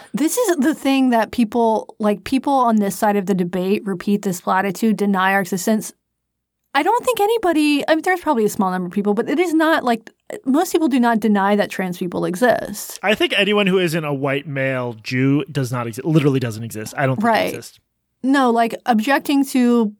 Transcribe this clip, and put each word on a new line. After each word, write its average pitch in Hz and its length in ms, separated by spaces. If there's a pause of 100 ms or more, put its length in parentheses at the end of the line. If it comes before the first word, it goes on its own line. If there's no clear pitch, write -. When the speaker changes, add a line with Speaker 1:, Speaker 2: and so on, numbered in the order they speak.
(140)
Speaker 1:
This 320 240
is 427 180
the 277 180
thing 269 360
that 233 220
people, 226 680
like, 208 260
people 269 300
on 240 220
this 196 200
side 208 200
of 196 100
the 202 80
debate 185 500
repeat 202 380
this 185 180
platitude, 196 560
"Deny 196 380
our 196 80
existence." 196 500 (840)
I 285 80
don't 466 220
think 494 160
anybody, 339 680
I 320 80
mean, 320 80
there's 359 180
probably 240 260
a - 20
small 190 220
number 180 160
of 180 60
people, 202 200
but 214 160
it 285 100
is 349 140
not, 320 320
like, 233 260 (360)
most 294 260
people 320 160
do 254 100
not 233 220
deny 208 360
that 202 140
trans 180 280
people 175 260
exist. 185 800
Speaker 2:
I 208 120
think 285 220
anyone 202 300
who 190 120
isn't 170 260
a 147 100
white 139 320
male 131 560
Jew 135 500
does 127 180
not 123 160
exi-, 117 180
literally 147 360
doesn't 113 240
exist. 107 320
I 143 80
don't 131 120
think 202 100
Speaker 1:
Right. 214 240
Speaker 2:
they - 80
exist. - 220 (420)
Speaker 1:
No, 262 280
like, 233 240 (120)
objecting 277 600
to 240 540